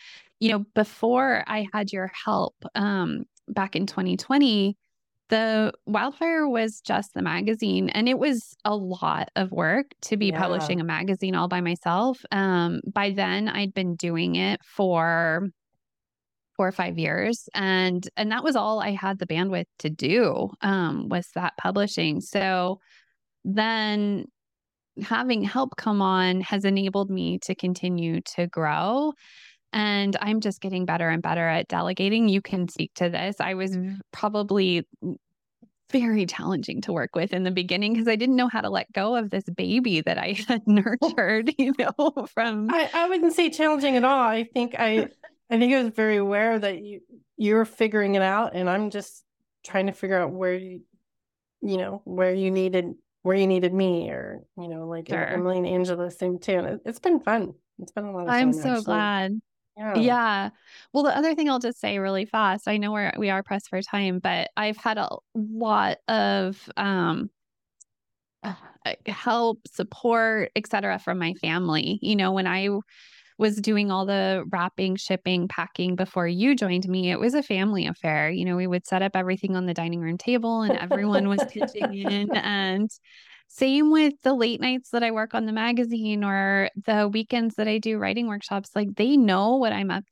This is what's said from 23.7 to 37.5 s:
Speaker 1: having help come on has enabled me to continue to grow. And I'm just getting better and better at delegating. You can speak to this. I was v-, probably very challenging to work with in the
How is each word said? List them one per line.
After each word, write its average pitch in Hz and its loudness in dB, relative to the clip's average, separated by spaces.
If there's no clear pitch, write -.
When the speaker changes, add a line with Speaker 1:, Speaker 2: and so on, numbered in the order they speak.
Speaker 1:
having 233 0
help 262 -2
come 208 2
on 185 4
has 196 -2
enabled 196 2
me 180 -2
to 185 -6
continue 180 -2
to 175 0
grow. 175 0
And 202 0
I'm 214 0
just 208 -2
getting 185 -4
better 170 0
and 165 0
better 165 0
at 165 0
delegating. 185 0
You 196 4
can 185 -4
speak - -6
to 180 0
this. 175 -4
I - -2
was 190 -4
v-, 190 -6
probably 202 0
very 226 2
challenging - -4
to - -6
work 151 -4
with 165 -2
in 185 -2
the 185 -2